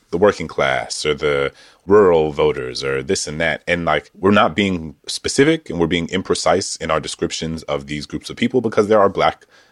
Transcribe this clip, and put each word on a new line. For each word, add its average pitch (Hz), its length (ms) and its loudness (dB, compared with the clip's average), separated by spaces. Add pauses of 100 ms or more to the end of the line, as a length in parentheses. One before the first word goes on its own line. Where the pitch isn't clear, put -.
the - 80 -2
working 90 320 0
class 65 560 -4
or 76 80 0
the 69 400 -2 (340)
rural 85 460 6
voters 67 500 -2
or 67 180 -4
this - 260 -4
and 78 120 -6
that. 80 260 -2
And, 87 200 -2
like, 78 280 0
we're 98 180 2
not 104 260 4
being 90 380 -2 (120)
specific - 600 0
and 85 100 -6
we're 82 80 2
being 85 200 -2
imprecise 90 720 -2
in 80 100 -4
our 78 80 0
descriptions 80 640 -6
of 71 240 -6
these 73 180 -8
groups - 240 -12
of - 60 -12
people, 120 240 0
because 110 300 0
there 107 100 6
are 98 100 6
Black - 360 0 (260)